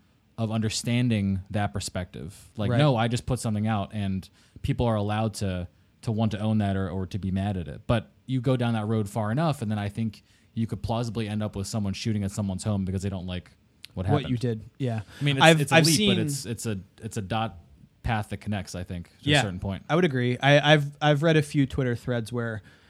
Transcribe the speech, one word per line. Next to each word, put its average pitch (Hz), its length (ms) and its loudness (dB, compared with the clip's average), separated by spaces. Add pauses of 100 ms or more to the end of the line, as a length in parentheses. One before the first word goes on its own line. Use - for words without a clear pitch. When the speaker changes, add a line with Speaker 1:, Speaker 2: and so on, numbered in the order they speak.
(360)
Speaker 1:
of 113 140 -2
understanding 110 920 0 (100)
that 101 220 -2
perspective. - 840 -10
Like, 110 140 0
Speaker 2:
Right. 120 80 2
Speaker 1:
"No, 143 180 6
I 113 120 2
just 117 180 -2
put 123 140 -2
something 107 260 0
out 107 260 0
and 98 360 -4 (340)
people 131 240 0
are 113 100 2
allowed 107 380 0
to, 90 340 -4 (340)
to 117 100 -2
want 110 200 2
to 107 80 -6
own 110 180 2
that 98 180 2
or, 95 120 -2
or 92 180 -4
to 107 120 -8
be 92 120 -4
mad 95 260 -2
at 82 120 -6
it." - 180 -12
But 117 240 -6 (160)
you 131 140 -2
go 127 160 0
down 117 180 0
that 107 120 -2
road 110 220 0
far 107 240 -4
enough, 151 300 -2
and 107 80 -4
then 107 80 -2
I 104 100 -4
think 110 340 -6 (320)
you 113 120 -2
could - 160 -8
plausibly 117 460 -4
end 107 140 -2
up 104 140 -4
with 98 100 -4
someone 101 280 -2
shooting 107 300 -2
at 95 60 -2
someone's 98 320 -4
home 101 220 0
because 92 180 -2
they 98 60 -2
don't 92 180 -6
like 90 240 -8 (440)
what 92 120 -4
Speaker 2:
What 139 160 4
Speaker 1:
happened. - 80 -4
Speaker 2:
you 123 60 0
did, 113 260 -2 (160)
yeah. 117 220 -2 (200)
Speaker 1:
I 139 40 -2
mean, 143 140 2
it's, 165 60 6
Speaker 2:
I've, 160 160 10
Speaker 1:
it's 143 120 0
a 165 40 8
Speaker 2:
I've 160 100 8
Speaker 1:
leap, 165 100 4
Speaker 2:
seen 196 200 4
Speaker 1:
but - 100 2
it's, 139 200 -6
it's 117 200 -6
a, 104 120 -2 (240)
it's 113 140 -8
a 110 60 -4
dot 110 360 -4 (460)
path 107 240 -2
that 101 80 -8
connects, 104 400 -6
I 90 80 -6
think, 87 240 -10 (160)
to 143 60 2
Speaker 2:
Yeah, 143 100 6
Speaker 1:
a - 20 2
certain 95 160 -2
point. 98 300 -6
Speaker 2:
I 147 80 2
would 180 80 4
agree. 123 340 0
I, 143 360 6
I've, 143 280 0
I've 151 220 4
read 160 120 6
a 151 60 4
few 143 240 0
Twitter 123 300 -2
threads 117 360 -4
where 117 300 -6 (280)